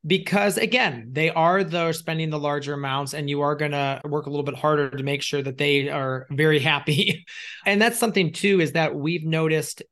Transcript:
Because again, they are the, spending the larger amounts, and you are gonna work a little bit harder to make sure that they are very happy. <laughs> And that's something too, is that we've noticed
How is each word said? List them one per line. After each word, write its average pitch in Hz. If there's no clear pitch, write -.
Because 190
again, 170
they 156
are 175
the, 165
spending 160
the 151
larger 143
amounts, 139
and 143
you 143
are 147
gonna 143
work 151
a 139
little 143
bit 143
harder 147
to 135
make 139
sure 143
that 131
they 143
are 135
very 151
happy. 151
<laughs> -
And 196
that's 240
something 196
too, 196
is 147
that 160
we've 156
noticed 160